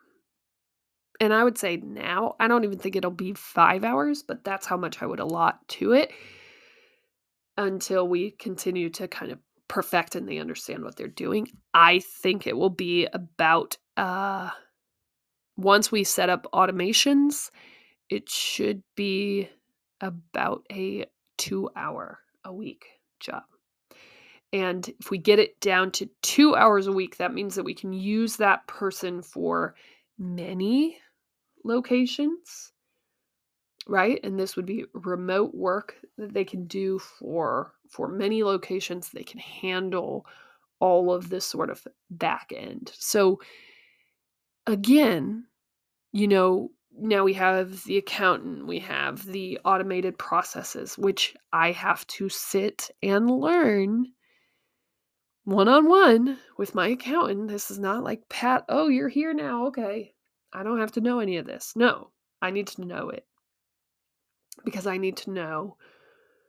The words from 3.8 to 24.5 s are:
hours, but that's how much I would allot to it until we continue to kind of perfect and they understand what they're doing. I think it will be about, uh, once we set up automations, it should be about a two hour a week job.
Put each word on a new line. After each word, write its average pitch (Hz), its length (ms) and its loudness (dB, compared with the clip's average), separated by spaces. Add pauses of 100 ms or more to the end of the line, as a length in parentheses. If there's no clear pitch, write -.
hours, 285 400 0
but - 220 -12
that's 196 220 -6
how 180 100 -2
much 175 260 -6
I - 40 -6
would - 120 -6
allot 165 500 0
to 196 240 0
it 269 200 4 (1400)
until 190 500 0
we 180 240 0
continue 180 600 -6
to 180 180 -10
kind - 240 -10
of - 80 -14 (260)
perfect - 480 -2
and 180 140 -8
they 156 100 -6
understand - 460 -10
what - 100 -14
they're - 140 -12
doing. - 400 -4 (260)
I 175 240 8
think - 480 -4
it 110 100 -2
will 185 140 2
be 175 360 0
about, 165 680 0 (200)
uh, 190 540 -4 (1040)
once 196 340 4
we 208 140 2
set 185 260 0
up 175 220 0
automations, 214 1000 4 (580)
it - 200 -6
should - 560 -4 (100)
be 202 540 -2 (520)
about - 680 -4
a 196 360 -6 (300)
two - 380 -4
hour - 460 -10 (240)
a 190 80 -16
week - 340 -14 (320)
job. - 240 -12 (1120)